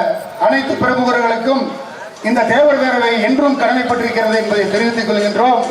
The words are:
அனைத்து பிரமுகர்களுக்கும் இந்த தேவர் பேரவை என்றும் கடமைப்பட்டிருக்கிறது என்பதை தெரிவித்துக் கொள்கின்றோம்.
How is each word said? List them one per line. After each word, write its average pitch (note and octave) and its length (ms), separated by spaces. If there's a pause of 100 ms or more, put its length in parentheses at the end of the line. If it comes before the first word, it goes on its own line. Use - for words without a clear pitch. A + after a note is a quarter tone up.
(400)
அனைத்து C4+ 340
பிரமுகர்களுக்கும் B3 880 (600)
இந்த A#3 180
தேவர் C4+ 400
பேரவை A#3+ 400
என்றும் C4 400
கடமைப்பட்டிருக்கிறது A#3 760
என்பதை G#3 360
தெரிவித்துக் A3+ 380
கொள்கின்றோம். G#3 600